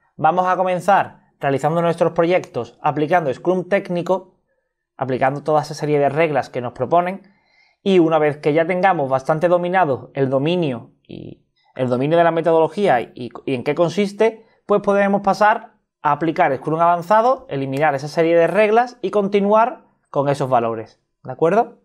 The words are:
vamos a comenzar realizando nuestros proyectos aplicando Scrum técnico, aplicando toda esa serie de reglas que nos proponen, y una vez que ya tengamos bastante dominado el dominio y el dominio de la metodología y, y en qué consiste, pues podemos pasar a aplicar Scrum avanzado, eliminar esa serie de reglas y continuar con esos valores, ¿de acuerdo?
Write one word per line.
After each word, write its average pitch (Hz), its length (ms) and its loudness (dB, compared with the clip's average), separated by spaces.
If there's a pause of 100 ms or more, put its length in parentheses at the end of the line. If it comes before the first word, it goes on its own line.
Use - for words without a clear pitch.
(160)
vamos 175 320 0
a 185 80 0
comenzar 180 640 0 (200)
realizando 147 420 -2
nuestros 170 320 0
proyectos 170 680 -2
aplicando 151 520 0
Scrum 180 340 -2
técnico, 185 720 -4 (580)
aplicando 131 480 -2
toda 151 200 0
esa 156 100 -10
serie 147 260 -2
de 143 80 2
reglas 143 420 -2
que 127 120 -8
nos 120 100 -8
proponen, 175 520 -2 (580)
y 190 180 4
una 160 200 4
vez 151 180 0
que 147 160 -2
ya 160 120 2
tengamos 180 440 0
bastante 156 400 0
dominado 175 640 0
el 135 160 0
dominio 139 640 -2 (140)
y - 380 -18 (320)
el 127 140 -4
dominio 139 280 0
de 170 60 6
la 170 80 2
metodología 160 680 0
y, - 280 -12 (160)
y 135 80 -4
en 120 120 -6
qué 143 100 -2
consiste, 202 680 -2 (200)
pues 208 160 0
podemos 202 420 0
pasar 214 500 0 (280)
a 147 120 2
aplicar 160 420 0
Scrum 156 240 -4
avanzado, 208 680 2
eliminar 139 460 -2
esa 139 120 -6
serie 165 300 2
de 165 100 4
reglas 214 540 2
y 185 100 -4
continuar 208 720 0 (260)
con 143 200 -2
esos 143 200 -2
valores, 113 520 -2 (240)
¿de 127 80 -12
acuerdo? 196 520 0